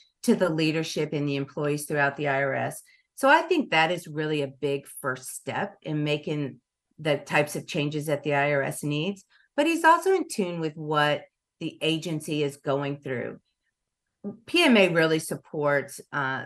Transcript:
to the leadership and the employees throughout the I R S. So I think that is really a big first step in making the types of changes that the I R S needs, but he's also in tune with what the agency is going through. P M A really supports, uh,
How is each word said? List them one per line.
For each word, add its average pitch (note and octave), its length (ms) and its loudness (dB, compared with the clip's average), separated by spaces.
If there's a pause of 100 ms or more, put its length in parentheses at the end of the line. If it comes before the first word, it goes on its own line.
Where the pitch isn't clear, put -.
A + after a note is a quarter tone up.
(240)
to A#3 120 4
the F#3 140 2
leadership D#3 640 0
and D3 140 0
the C#3 100 0
employees D3 480 -2
throughout C#3+ 320 0
the C#3+ 100 -2
I C#3 160 0
R C3+ 100 -2
S. B2+ 280 -4 (360)
So C4+ 120 4
I E4 140 6
think E4 260 0
that D#3+ 220 4
is E3+ 180 -6
really D3+ 320 -2
a C#3 60 -2
big C#3 400 -4 (140)
first B2+ 280 -6
step C3+ 520 -8
in D3+ 220 -4
making D3 540 -2 (420)
the D3+ 160 2
types D3 400 0
of D3+ 100 -8
changes D3 420 -4
that D3 160 -2
the D3+ 100 0
I C#3+ 180 2
R C#3 120 2
S C#3+ 200 -6
needs, D3+ 420 -4 (300)
but D4 120 2
he's E4 160 0
also E4+ 300 6
in F#4 140 0
tune F3 340 -2
with D#3 140 -4
what D3+ 480 2 (360)
the - 220 -8
agency D#3 600 -2
is C#3+ 140 -4
going C#3+ 400 -2
through. B2+ 420 -6 (1080)
P F4 160 2
M C4 120 6
A F#3+ 140 6
really D#3+ 300 4
supports, C#3+ 800 -2 (100)
uh, C3 340 -4